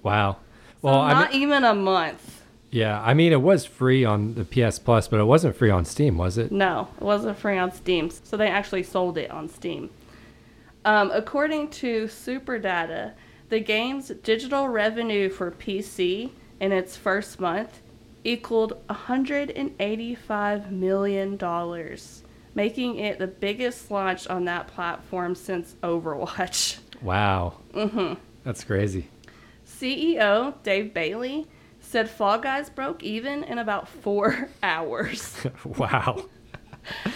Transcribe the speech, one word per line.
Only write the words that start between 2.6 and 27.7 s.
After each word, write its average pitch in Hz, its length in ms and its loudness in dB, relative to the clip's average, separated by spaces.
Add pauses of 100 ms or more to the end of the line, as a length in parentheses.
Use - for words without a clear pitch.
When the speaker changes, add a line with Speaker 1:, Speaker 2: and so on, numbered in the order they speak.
Speaker 1:
yeah, 107 320 2
I 113 100 6
mean, 165 200 8
it 135 100 6
was 175 240 4
free 131 380 4
on 107 300 2
the 107 100 -4
P - 180 2
S 110 160 2
Plus, 117 300 4
but 110 120 4
it 104 40 6
wasn't 147 320 6
free 117 140 6
on 90 140 4
Steam, 135 320 2
was 92 220 0
it? 113 140 -2
Speaker 2:
No, 190 440 2
it - 80 -10
wasn't 208 340 0
free 202 200 0
on 185 140 0
Steam. 170 380 0
So - 260 -10
they 208 120 2
actually 190 360 -2
sold 180 340 -2
it - 140 -6
on 156 160 -10
Steam. 156 420 -10 (920)
Um, 208 280 6
according 294 580 0
to 226 360 -4
Superdata, 214 1040 -6 (380)
the 220 100 2
game's 240 480 -2
digital 262 600 0
revenue 220 600 0
for 185 220 -4
P 196 320 -6
C 196 500 -2 (280)
in 196 120 0
its 185 240 -2
first 202 440 -4
month 185 400 -4 (440)
equaled 226 640 -2
a 208 60 -6
hundred 269 560 -2
and - 300 -6
eighty-five 208 920 -4
million 196 640 0
dollars, 170 840 -8 (320)
making 233 420 0
it 208 220 -4
the 190 80 -4
biggest 214 640 -6
launch 190 380 -2
on 180 180 -2
that 175 220 -4
platform 180 680 -6
since 175 480 -8
Overwatch. 165 1000 -4
<laughs> - 60 -20 (140)
Speaker 1:
Wow. 95 520 2 (200)